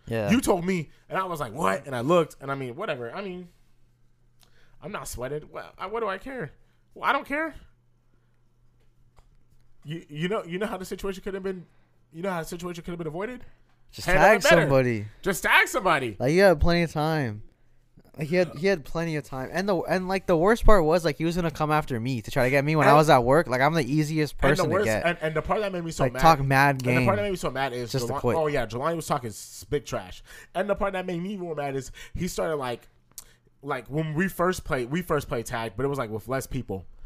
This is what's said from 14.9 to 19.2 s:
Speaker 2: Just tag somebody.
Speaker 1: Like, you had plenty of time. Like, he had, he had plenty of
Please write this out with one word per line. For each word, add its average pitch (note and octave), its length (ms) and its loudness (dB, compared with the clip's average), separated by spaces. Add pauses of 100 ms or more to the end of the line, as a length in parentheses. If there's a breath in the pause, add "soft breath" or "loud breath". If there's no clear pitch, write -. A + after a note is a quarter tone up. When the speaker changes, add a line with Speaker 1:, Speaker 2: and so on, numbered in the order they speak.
Speaker 2:
Just F#3 220 -2
tag D4+ 240 6
somebody. D#3 520 0
Speaker 1:
Like, C3 140 2
you F3+ 80 6
had F3+ 180 8
plenty E3+ 240 4
of D#3+ 80 -2
time. D3 520 -2 (760)
Like, D#3 100 -6
he D#3+ 100 -2
had, E3 200 0
he D#3+ 100 -2
had F3+ 180 0
plenty E3 320 -4
of C#3 60 -6